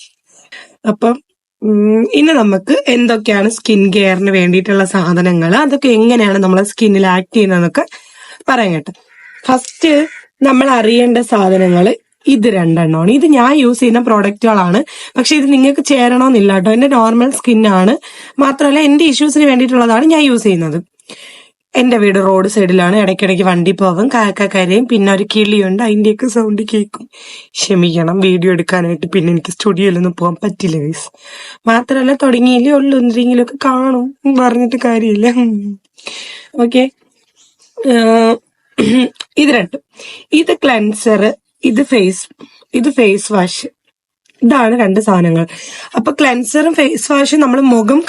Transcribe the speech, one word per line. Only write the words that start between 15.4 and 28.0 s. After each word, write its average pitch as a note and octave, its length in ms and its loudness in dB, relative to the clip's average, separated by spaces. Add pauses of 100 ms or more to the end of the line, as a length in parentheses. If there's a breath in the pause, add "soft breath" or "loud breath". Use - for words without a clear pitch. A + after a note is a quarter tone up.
നിങ്ങൾക്ക് C#4 340 2
ചേരണമെന്നില്ല B3 680 2
കേട്ടോ. F#3+ 180 0
എൻ്റെ B3 160 2
നോർമൽ A#3+ 440 2
സ്കിൻ A3 360 0
ആണ്, F#3+ 260 2 (460 loud breath)
മാത്രമല്ല C#4 400 0
എൻ്റെ D4 260 2
ഇഷ്യൂസിന് D4 400 0
വേണ്ടിയിട്ടുള്ളതാണ് B3 600 2
ഞാൻ D#4 160 4
യൂസ് A#3+ 220 0
ചെയ്യുന്നത്. E3+ 400 -2 (920 loud breath)
എൻ്റെ B3 220 2
വീട് G3 220 2
റോഡ് F#3+ 280 0
സൈഡിലാണ്, F#3 500 0
ഇടയ്ക്കിടയ്ക്ക് F#3+ 460 0
വണ്ടി F3 280 0
പോകും, F#3+ 360 -2
കാക്ക G#3 480 -2
കരയും, G3 320 0
പിന്നെ G3 260 0
ഒരു G3 120 -2 (100)
കിളിയുണ്ട്, G#3 480 0
അതിൻ്റെയൊക്കെ G#3+ 440 0
സൗണ്ട് G#3+ 340 -2
കേൾക്കും. G#3+ 480 -6 (420 loud breath)
ക്ഷമിക്കണം, F3 680 -2